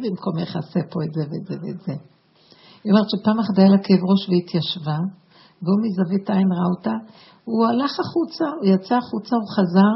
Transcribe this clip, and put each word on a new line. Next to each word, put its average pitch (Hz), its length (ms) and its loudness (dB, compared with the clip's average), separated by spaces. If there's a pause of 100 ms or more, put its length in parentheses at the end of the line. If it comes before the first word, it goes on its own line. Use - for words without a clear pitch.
במקומך 180 520 -6
אעשה 165 240 -6 (100)
פה - 140 -8
את 151 120 -8
זה 156 140 -2
ואת - 180 -10
זה 147 140 -8
ואת - 240 -10
זה." 135 80 -6 (880)
היא 208 100 0
אומרת 208 180 4
שפעם 214 280 0
אחת 196 200 -2
היה 190 160 8
לה 196 120 6
כאב 185 240 4
ראש 196 180 2
והתיישבה, 170 680 -2 (640)
והוא 196 220 2
מזווית 190 460 -2
העין 190 260 4
ראה 180 180 0
אותה, 220 220 -4 (480)
הוא 226 220 0
הלך 247 260 0 (100)
החוצה, - 440 -4 (120)
הוא 262 160 0
יצא 190 280 0
החוצה, 240 340 -6
הוא 214 200 -4
חזר, 196 400 4